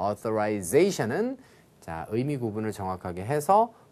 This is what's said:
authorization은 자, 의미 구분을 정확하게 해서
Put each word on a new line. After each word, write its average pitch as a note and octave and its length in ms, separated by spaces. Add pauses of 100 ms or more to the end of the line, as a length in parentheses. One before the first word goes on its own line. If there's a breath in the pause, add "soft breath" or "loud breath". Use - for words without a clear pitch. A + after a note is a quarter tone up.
authorization은 A2 1400 (440 soft breath)
자, - 280
의미 C3 300
구분을 A2 340
정확하게 F#2 520
해서 E3+ 500 (180 soft breath)